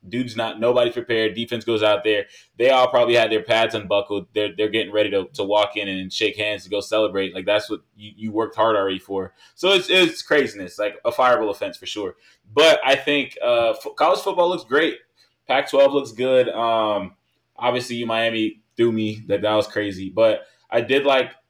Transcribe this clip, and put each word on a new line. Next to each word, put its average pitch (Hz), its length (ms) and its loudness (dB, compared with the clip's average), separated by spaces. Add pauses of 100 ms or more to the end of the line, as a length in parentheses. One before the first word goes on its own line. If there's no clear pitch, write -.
Dude's 117 280 -6
not, 113 220 -4
nobody's 120 360 2
prepared. 113 400 -2
Defense 117 300 -6
goes 110 180 0
out 104 200 4
there. 104 240 0 (300)
They 123 140 4
all 127 180 6
probably 120 260 2
had 113 160 4
their 110 120 0
pads 113 320 0
unbuckled. 101 580 -2
They're, 104 240 -2
they're 107 120 0
getting 101 240 -2
ready 107 180 0
to, 95 240 -2
to 101 100 -4
walk 104 320 0
in 104 100 -6
and 95 240 -8
shake 98 260 -4
hands 104 280 -4
to 92 60 -14
go 101 100 -2
celebrate. 98 540 -2
Like, 95 100 -10
that's 104 240 0
what 107 120 -8 (140)
you, 104 220 -20
you 107 160 -10
worked 107 240 -4
hard 110 200 2
already 95 240 -2
for. 95 340 -8 (200)
So 185 160 0
it's, 185 200 0
it's 170 320 2
craziness, 110 560 -2
like 104 260 -4
a 117 60 0
fireable 117 400 2
offense 98 260 -8
for 92 100 -18
sure. 98 280 -8 (360)
But 147 320 4
I 135 120 2
think, 139 500 -2
uh, 117 260 4
f-, - 160 -6 (100)
college 185 240 2
football 175 280 0
looks - 160 -4
great. 151 320 0 (500)
Pac-twelve 139 460 2
looks 131 200 -2
good. 127 360 2
Um, 107 680 -2 (400)
obviously, 123 400 -2
U 120 100 -6
Miami 113 560 -2 (160)
threw 117 140 2
me. 107 340 -4
That, 98 160 -2
that 107 120 2
was 107 120 2
crazy. 95 420 -6
But 110 380 2 (240)
I - 100 0
did 131 240 0
like 131 280 2 (180)